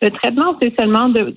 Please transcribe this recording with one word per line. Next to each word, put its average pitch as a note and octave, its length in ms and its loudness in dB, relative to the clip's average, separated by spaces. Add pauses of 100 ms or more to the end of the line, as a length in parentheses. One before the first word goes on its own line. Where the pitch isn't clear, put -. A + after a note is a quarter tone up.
Le G#3 100 2
traitement, C4 520 -2
c'est A#3+ 160 2
seulement A3+ 300 2
de, A3 280 0